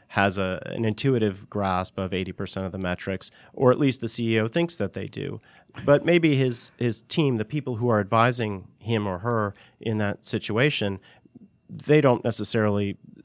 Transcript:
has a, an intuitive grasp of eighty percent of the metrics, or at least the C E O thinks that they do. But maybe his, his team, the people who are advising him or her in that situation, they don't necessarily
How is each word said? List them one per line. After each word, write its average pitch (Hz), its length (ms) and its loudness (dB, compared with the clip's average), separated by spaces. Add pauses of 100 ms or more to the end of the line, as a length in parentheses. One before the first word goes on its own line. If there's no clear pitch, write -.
has 98 300 0
a, 92 280 -4
an 104 200 -4
intuitive 107 640 0
grasp 95 480 -2
of 95 160 -4
eighty 92 180 -4
percent 95 340 -8
of 90 60 -6
the 95 60 -8
metrics, 95 540 -4 (220)
or 127 180 6
at - 80 2
least 135 220 2
the 117 60 -4
C 113 280 0
E 110 40 4
O 110 80 2
thinks 170 300 -2
that 98 160 -4
they 95 140 -8
do. 95 340 -8 (440)
But 143 200 4
maybe 165 300 4
his, 131 420 0
his 120 240 0
team, 139 360 0
the 107 80 -2
people 127 300 -6
who 120 140 0
are 110 100 4
advising 110 680 0 (120)
him 107 260 -2
or 92 140 -4
her 107 340 -2 (260)
in 110 200 -2
that 101 260 -4
situation, 110 760 -2 (680)
they 147 320 2
don't 131 220 4
necessarily 104 760 0 (280)